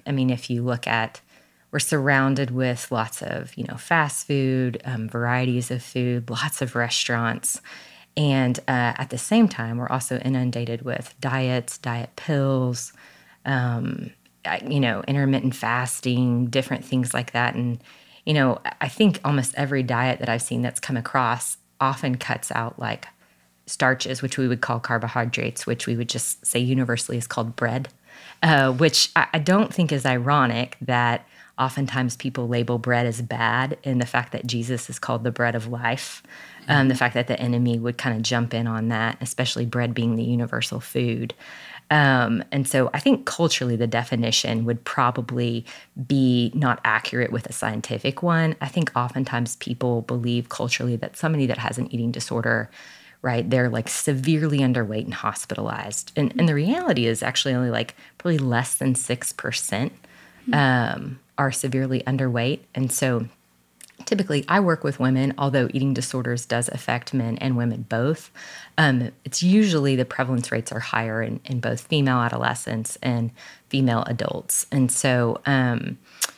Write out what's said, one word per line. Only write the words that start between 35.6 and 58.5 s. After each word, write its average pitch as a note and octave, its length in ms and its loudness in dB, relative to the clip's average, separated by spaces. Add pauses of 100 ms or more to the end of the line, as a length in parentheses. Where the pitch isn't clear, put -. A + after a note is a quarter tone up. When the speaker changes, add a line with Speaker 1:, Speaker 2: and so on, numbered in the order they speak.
Speaker 1:
life, A#2+ 540 -6 (440)
um, C#3 220 6
the C3 60 4
fact B2 200 2
that A#2+ 140 0
the C3 100 0
enemy A#2+ 400 2
would A#2+ 200 -4
kinda A#2 220 -2
jump A#2 320 0
in A#2 140 -2
on A2+ 220 -2
that, A2+ 320 0
especially A#2+ 440 -4
bread A#2+ 300 -2
being A#2 220 0
the A#2 80 -2
universal A#2+ 560 -2
food. A#2+ 540 -4 (560)
Um, C3 600 6
and C#3 160 0
so C3 280 2
I - 60 -2
think C4+ 260 4
culturally B2+ 500 0
the A#2 100 2
definition A#2 800 0
would A#2 200 -2
probably A#2+ 800 0 (420)
be B2 480 4
not B2+ 300 2
accurate A2+ 460 0
with A2+ 160 -4
a - 60 -10
scientific A2+ 720 -4
one. E3 380 4
I C#3+ 80 -4
think E3 280 0
oftentimes B2 600 -2
people A#2+ 460 -2
believe A#2+ 460 -2
culturally A#2+ 480 -2
that - 200 -6
somebody D#3 300 2
that A#2 120 0
has A#2 200 -4
an - 140 -4
eating A#2+ 180 0
disorder, A#2 600 0 (500)
right, A#2+ 280 0
they're, B2 200 4
like, A2+ 200 -2
severely D3 720 2
underweight A2+ 440 2
and - 100 -8
hospitalized. G#2 1040 -6
And, C#3+ 220 2
and E3+ 100 6
the D3+ 60 4
reality F#3+ 520 2
is A2+ 160 0
actually C3 320 0
only, B2 160 2
like, A2+ 240 -2 (240)
probably E3 200 0
less B2 360 0